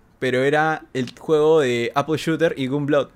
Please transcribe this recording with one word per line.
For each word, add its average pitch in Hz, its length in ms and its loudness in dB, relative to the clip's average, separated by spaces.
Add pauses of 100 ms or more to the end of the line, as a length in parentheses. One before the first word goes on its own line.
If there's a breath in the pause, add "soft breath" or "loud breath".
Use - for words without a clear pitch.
(200)
pero 127 240 0
era 151 500 0
el 127 240 -6
juego 156 440 2
de 120 340 0
Apple 143 220 -2
Shooter 160 400 0
y 131 100 -4
Gunblood. 143 480 0